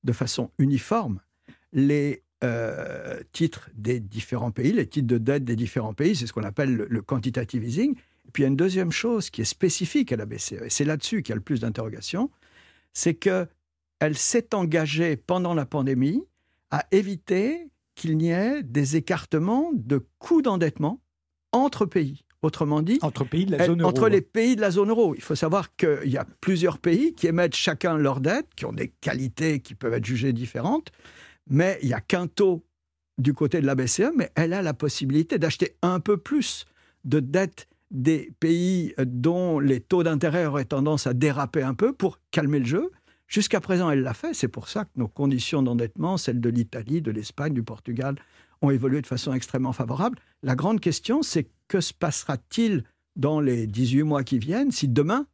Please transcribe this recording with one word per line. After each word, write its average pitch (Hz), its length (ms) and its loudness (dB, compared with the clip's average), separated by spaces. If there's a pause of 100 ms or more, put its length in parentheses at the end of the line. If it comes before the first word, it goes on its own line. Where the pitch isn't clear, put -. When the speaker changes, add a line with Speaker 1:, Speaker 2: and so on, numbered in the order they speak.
Speaker 1:
de 123 100 0
façon 120 440 -4
uniforme 139 600 0 (540)
les, 143 500 0 (200)
euh, 117 760 -6 (140)
titres - 420 -4
des 120 240 -2
différents 113 520 -6
pays, 123 200 0
les 202 160 0
titres 139 200 -2
de 120 120 2
dette 135 240 0
des 120 120 -2
différents 110 380 -4
pays, 170 220 2
c'est 120 100 -4
ce 113 80 -10
qu'on 107 100 -4
appelle 123 320 -2
le, 104 140 -4
le 113 140 -2
quantitative 120 600 -4
easing. 196 320 0 (320)
Et - 40 -20
puis - 100 -2
il 135 40 4
y - 20 2
a - 20 2
une 139 60 4
deuxième 180 360 0
chose 220 380 -2
qui - 120 -8
est 110 40 0
spécifique - 680 0
à 127 40 0
la 107 100 -6
B 107 120 -10
C - 180 -8
E, 113 100 -10
et 123 40 -10
c'est - 160 0
là-dessus 156 360 -2
qu'il 120 100 -8
y - 20 -2
a - 20 -2
le 107 60 -4
plus 131 180 -2
d'interrogations, 113 720 -4 (600)
c'est - 200 0
qu'elle 185 340 0 (680)
s'est 233 420 0
engagée 160 600 0
pendant 180 360 -2
la 151 120 0
pandémie 139 580 0 (480)
à 147 200 -2
éviter 202 800 0 (240)
qu'il 160 240 -2
n'y 165 120 2
ait 214 340 0
des 139 320 0
écartements 180 800 0
de 135 300 0 (140)
coûts 320 240 2
d'endettement 175 580 0 (520)
entre 262 340 2
pays. 156 380 -2 (200)
Autrement 156 380 2
dit, 196 220 2
Speaker 2:
Entre 139 200 -2
pays 160 220 0
de 190 60 0
la 156 60 2
Speaker 1:
elle, 175 100 4
Speaker 2:
zone 170 140 2
euro, 180 80 4
Speaker 1:
entre 131 160 4
Speaker 2:
hein. 226 40 6
Speaker 1:
les 202 120 6
pays 233 340 2
de 214 60 -2
la 202 100 2
zone 202 180 2
euro. 220 240 4
Il - 80 -8
faut - 140 -2
savoir 165 400 0
qu'il 147 340 2
y 131 80 0
a 127 80 -4 (140)
plusieurs 175 400 0
pays 233 340 2
qui - 140 0
émettent 165 280 2
chacun 165 420 0
leur 139 220 2
dette, 190 360 0
qui - 100 -10
ont 113 80 -6
des - 140 -6
qualités 135 720 -2
qui - 160 -14
peuvent 117 180 -4
être 107 120 -2
jugées 123 280 0
différentes, 127 580 -4 (560)
mais 160 360 2
il 139 60 0
n'y 120 40 0
a 107 80 -2
qu'un 180 240 -2
taux 180 380 2 (560)
du 135 160 2
côté 151 260 0
de 135 60 2
la 139 80 2
B 131 100 0
C 170 180 0
E, 294 120 2
mais 233 200 0
elle 165 180 2
a 196 100 -2
la 156 100 -2
possibilité 147 640 0
d'acheter 160 460 0
un 180 160 2
peu 208 180 0
plus - 480 -2 (380)
de 143 160 2
dettes 156 480 -2 (240)
des 147 480 0
pays, 175 580 2
euh, 135 80 2
dont 160 540 0
les 135 220 2
taux 180 200 2
d'intérêt 165 440 2
auraient 143 200 -2
tendance 143 400 0
à 127 80 0
déraper 143 480 0
un 131 140 -2
peu 240 180 2
pour 190 260 -2 (120)
calmer 151 260 2
le 131 80 2
jeu. 190 240 0 (380)
Jusqu'à 208 320 2
présent, 180 320 2
elle 139 100 4
l'a 127 120 -2
fait. 320 200 -6
C'est - 140 -2
pour - 200 -8
ça - 180 -6
que - 100 -20
nos 120 140 -2
conditions 139 520 0
d'endettement, 123 560 -2
celles 123 240 -2
de 117 80 0
l'Italie, 120 520 -2
de 120 100 -4
l'Espagne, 110 420 -6
du 123 100 -2
Portugal, 120 520 -6 (460)
ont 143 100 4
évolué 135 300 2
de 135 60 -12
façon 131 260 -4
extrêmement 131 400 -2
favorable. 135 460 -2 (220)
La 131 140 0
grande 185 240 2
question, 226 420 0
c'est - 280 -2 (180)
que 190 140 0
se - 120 -4
passera-t-il 160 880 -2 (320)
dans 151 240 0
les 123 280 0
dix-huit 123 360 2
mois 147 200 0
qui 127 140 -2
viennent 196 340 0
si - 160 -2
demain 156 460 2